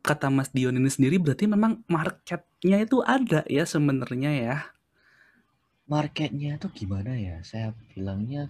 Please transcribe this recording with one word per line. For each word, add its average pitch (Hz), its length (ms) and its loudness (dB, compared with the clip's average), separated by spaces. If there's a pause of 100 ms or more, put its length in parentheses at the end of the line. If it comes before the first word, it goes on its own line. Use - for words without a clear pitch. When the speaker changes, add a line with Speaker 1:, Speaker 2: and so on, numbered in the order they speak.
Speaker 1:
kata 147 280 0
Mas 135 220 0
Dion 127 240 2
ini 131 120 4
sendiri, 135 300 4
berarti 147 300 0
memang 220 400 2
marketnya 175 920 0
itu 240 200 4
ada 233 440 2
ya 143 200 2
sebenarnya 135 680 0
ya? 123 200 -2 (1400)
Speaker 2:
Marketnya 147 600 -2 (100)
tuh 190 160 -6
gimana 98 340 -6 (140)
ya? 85 100 -8 (140)
Saya 110 180 -6 (220)
bilangnya 101 600 -6